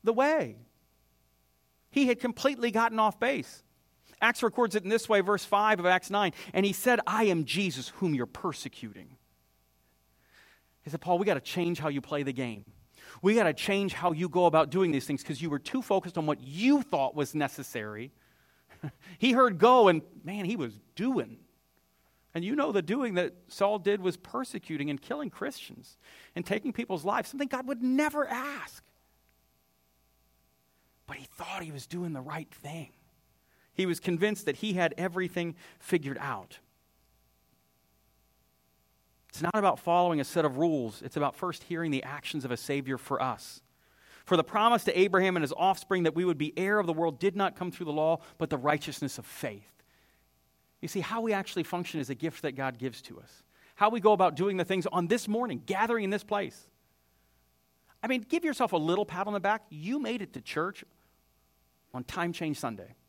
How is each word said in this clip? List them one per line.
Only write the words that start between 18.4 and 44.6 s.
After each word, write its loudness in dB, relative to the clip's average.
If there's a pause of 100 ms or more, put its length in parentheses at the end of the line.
<laughs> -10 (260)
He 4
heard 6
"go," 10
and 4 (220)
man, -6
he -2
was -6 (140)
doing. -4 (880)
And -4
you -2
know 0
the 0
doing -2
that -2 (140)
Saul 0
did 0
was -2
persecuting -6
and -4
killing -6
Christians -10 (380)
and -8
taking -2
people's -4
lives, 0
something -4
God -6
would -4
never 2
ask. -8 (2250)
But -14
he -18
thought -10
he -10
was -12
doing -6
the -6
right -10
thing. -12 (840)
He 0
was -2
convinced 0
that -2
he -4
had 0
everything -4 (240)
figured -2
out. -10 (2750)
It's -8
not 0
about 2
following 4
a 0
set 0
of 0
rules. 0
It's -8
about 0
first -6
hearing -4
the -2
actions -8
of -4
a -2
Savior -4
for -4
us. -6 (640)
For 2
the 4
promise 4